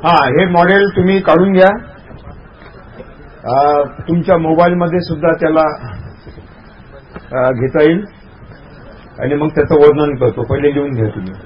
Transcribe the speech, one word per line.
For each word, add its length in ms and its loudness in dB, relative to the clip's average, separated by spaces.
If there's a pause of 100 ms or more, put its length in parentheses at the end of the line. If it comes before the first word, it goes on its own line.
हा, 240 2
हे 200 0
मॉडेल 500 2
तुम्ही 240 0
काढून 320 2
घ्या. 260 4 (1700)
अ, 380 2 (260)
तुमच्या 300 0
मोबाईलमध्ये 640 0
सुद्धा 320 -2
त्याला, 600 -2 (1500)
अ, 140 0
घेता 300 -2
येईल 220 2 (1120)
आणि 160 -4
मग 140 -2
त्याचं 260 0
वर्णन 420 4
करतो. 260 -2
पहिले 320 -2
लिहून 160 -4
घ्या 180 -2
तुम्ही. 240 -10 (140)